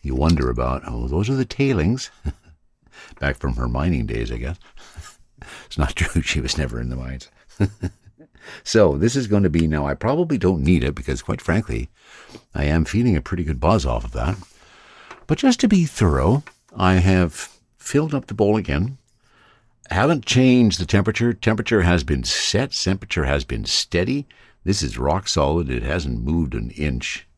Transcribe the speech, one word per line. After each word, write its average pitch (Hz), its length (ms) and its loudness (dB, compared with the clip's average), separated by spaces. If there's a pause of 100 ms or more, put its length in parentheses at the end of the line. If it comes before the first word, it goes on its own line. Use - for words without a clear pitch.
you 67 120 -4
wonder 69 360 2
about. 62 360 -2
Oh, 60 220 -8
those 90 220 -2
are 139 60 0
the 131 100 -2
tailings. 123 680 -2 (520)
<laughs> - 560 -20
Back 67 180 -2
from 64 180 -4
her 60 140 -4
mining 67 360 0
days, 55 260 -6
I 58 60 -8
guess. 67 260 -8
<laughs> - 540 -20 (480)
It's - 120 -12
not 73 180 0
true. - 260 0
She - 180 -2
was 64 180 -4
never 60 220 -4
in 62 100 -6
the 64 60 -6
mines. 64 340 -10 (280)
<laughs> - 440 -4 (640)
So 90 340 4
this 117 180 2
is 131 120 -2
gonna 101 220 4
be, 82 180 2
now 76 180 0
I 71 80 -2
probably 147 440 -2
don't 90 260 2
need 76 200 4
it 71 120 -2
because, - 260 -6
quite - 200 -6
frankly, - 480 -2 (640)
I 71 120 -2
am 78 200 2
feeling 113 300 2
a 71 60 0
pretty 87 220 -6
good 73 160 -4
buzz 80 260 2
off 57 180 -2
of 58 100 -10
that. 64 240 -4 (920)
But - 100 0
just 254 240 2
to 247 60 2
be 190 180 4
thorough, 90 580 2 (320)
I 92 200 4
have 92 640 2 (200)
filled 147 360 -2
up 135 140 -6
the - 60 -10
bowl 104 240 2
again. 101 400 -2 (920)
Haven't 131 360 0
changed 123 540 4
the 90 60 -2
temperature. 110 480 0
Temperature 110 480 0
has 85 220 4
been 67 200 -2
set. - 480 -2
Temperature - 540 -2
has 69 180 0
been 53 220 -6
steady. 127 640 -2 (360)
This 101 180 0
is 57 160 -4
rock 73 300 0
solid. 76 420 0
It 60 140 -4
hasn't 67 400 -4
moved 76 300 0
an 57 180 -6
inch. 69 560 -6 (100)